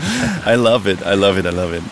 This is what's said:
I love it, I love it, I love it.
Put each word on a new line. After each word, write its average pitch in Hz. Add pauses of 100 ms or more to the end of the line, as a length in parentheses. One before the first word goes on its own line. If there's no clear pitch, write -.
(460)
I 113
love 117
it, 90
I 90
love 98
it, 90
I 87
love 90
it. 82